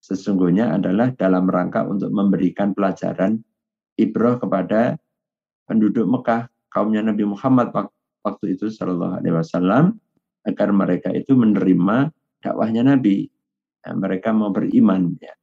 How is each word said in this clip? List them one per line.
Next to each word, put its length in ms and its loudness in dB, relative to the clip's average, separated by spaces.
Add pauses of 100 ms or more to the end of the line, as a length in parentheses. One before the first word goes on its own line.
sesungguhnya 720 0
adalah 400 0
dalam 320 0
rangka 400 -2
untuk 240 -4
memberikan 640 0
pelajaran 640 -2 (640)
ibrah 400 0
kepada 560 -2 (720)
penduduk 400 2
Mekah, 400 -2 (240)
kaumnya 320 0
Nabi 160 -2
Muhammad 480 0
wak-, 240 -6 (320)
waktu 320 -6
itu 160 -6
sallallahu 480 -4
alaihi 160 0
wasallam, 640 2 (480)
agar 240 -2
mereka 400 -2
itu 240 0
menerima 720 2 (320)
dakwahnya 400 -2 (160)
Nabi. 320 0 (560)
Ya, 80 -12
mereka 400 -4
mau 160 2
beriman, 720 2
ya. 220 -20